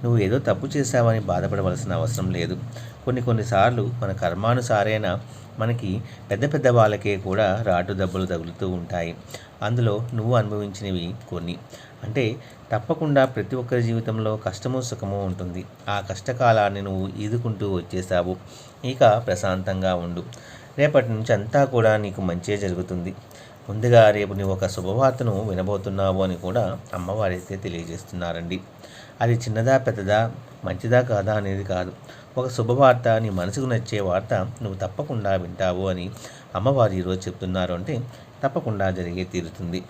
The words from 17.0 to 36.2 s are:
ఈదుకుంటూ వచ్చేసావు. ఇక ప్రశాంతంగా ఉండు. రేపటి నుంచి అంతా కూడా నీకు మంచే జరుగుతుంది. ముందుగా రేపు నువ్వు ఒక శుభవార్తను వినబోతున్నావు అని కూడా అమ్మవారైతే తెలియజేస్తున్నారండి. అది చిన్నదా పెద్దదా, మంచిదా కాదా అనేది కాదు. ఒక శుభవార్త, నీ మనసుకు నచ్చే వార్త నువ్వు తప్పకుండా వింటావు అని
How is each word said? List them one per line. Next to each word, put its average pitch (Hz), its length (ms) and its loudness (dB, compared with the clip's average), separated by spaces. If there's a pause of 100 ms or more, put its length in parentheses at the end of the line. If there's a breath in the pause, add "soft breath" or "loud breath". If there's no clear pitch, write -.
ఈదుకుంటూ 110 520 -2
వచ్చేసావు. 90 640 0 (480 loud breath)
ఇక 127 140 -4
ప్రశాంతంగా 95 960 4
ఉండు. 87 280 -4 (540 loud breath)
రేపటి 143 320 4
నుంచి 110 240 0
అంతా 117 320 2
కూడా 110 320 4
నీకు 101 240 -4
మంచే 90 360 -2
జరుగుతుంది. 90 580 -4 (540 loud breath)
ముందుగా 110 400 8
రేపు 104 240 2
నువ్వు 98 220 0
ఒక 95 120 -2
శుభవార్తను 110 760 0
వినబోతున్నావు 95 840 0
అని 92 120 0
కూడా 95 440 -2 (140)
అమ్మవారైతే 92 640 -4
తెలియజేస్తున్నారండి. 85 1040 -6 (640 loud breath)
అది 117 120 4
చిన్నదా 117 440 2
పెద్దదా, 110 540 2 (340)
మంచిదా 113 360 2
కాదా 107 320 0
అనేది 98 300 -2
కాదు. 92 280 -4 (460 loud breath)
ఒక 127 120 -2
శుభవార్త, 120 580 6
నీ 113 220 2
మనసుకు 98 360 -2
నచ్చే 117 340 -2
వార్త 95 340 0
నువ్వు 95 540 -4
తప్పకుండా 117 480 -2
వింటావు 92 520 -2
అని 90 220 -4 (460 loud breath)